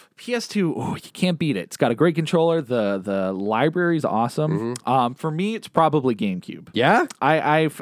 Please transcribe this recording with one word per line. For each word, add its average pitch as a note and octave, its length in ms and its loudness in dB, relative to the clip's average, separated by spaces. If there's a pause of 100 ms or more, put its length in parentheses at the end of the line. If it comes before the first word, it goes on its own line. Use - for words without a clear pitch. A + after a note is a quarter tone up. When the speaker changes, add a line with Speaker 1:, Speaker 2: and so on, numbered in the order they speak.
(180)
Speaker 1:
P A#3+ 180 -6
S A#3 120 -6
two, F3+ 300 -2
oh, - 160 -4
you - 200 -12
can't F3+ 260 -2
beat C#3+ 180 -2
it. F2+ 40 -6
It's - 160 -14
got C3 120 2
a A#2 60 0
great D#3+ 180 2
controller. E3 480 2
The, A2 420 0
the F#2+ 300 -2
library D#3 640 0
is C#3 80 -2
awesome. A#2 680 -2
Speaker 2:
Mm-hmm. - 120 -10
Speaker 1:
Um, B2 280 2
for D#3+ 160 -6
me, G3 240 -4
it's - 120 -12
probably D3 460 2
GameCube. G2+ 600 -6
Speaker 2:
Yeah? F3 340 4 (160)
Speaker 1:
I, D3+ 380 4
I've, D#3+ 200 -2